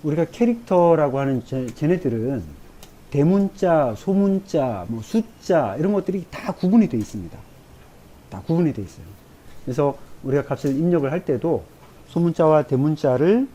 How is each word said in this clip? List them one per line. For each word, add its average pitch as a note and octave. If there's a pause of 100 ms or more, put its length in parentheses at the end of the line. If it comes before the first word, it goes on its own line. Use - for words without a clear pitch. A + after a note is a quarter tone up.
우리가 D#3
캐릭터라고 E3+
하는 C3+
쟤-, B2+
쟤네들은 B2+ (680)
대문자, E3
소문자, F#3+
뭐 A2+
숫자 D#3
이런 F#3
것들이 F#3+
다 -
구분이 F#3+
돼 B2+
있습니다. G2 (920)
다 F#2
구분이 E3
돼 G#2+
있어요. F2+ (640)
그래서 C#3 (240)
우리가 C3+
값을 C#3
입력을 D#3
할 E3+
때도 C3 (440)
소문자와 D#3+
대문자를 D3+